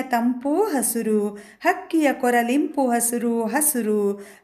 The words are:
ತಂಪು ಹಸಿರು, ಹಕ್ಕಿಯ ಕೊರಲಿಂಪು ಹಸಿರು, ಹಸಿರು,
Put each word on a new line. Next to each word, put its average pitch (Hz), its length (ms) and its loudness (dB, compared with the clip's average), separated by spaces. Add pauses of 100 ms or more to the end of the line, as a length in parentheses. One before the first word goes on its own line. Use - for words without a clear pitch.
ತಂಪು 254 600 0
ಹಸಿರು, 220 680 0 (320)
ಹಕ್ಕಿಯ 320 520 2
ಕೊರಲಿಂಪು 247 760 0
ಹಸಿರು, 233 540 0
ಹಸಿರು, 214 680 0 (320)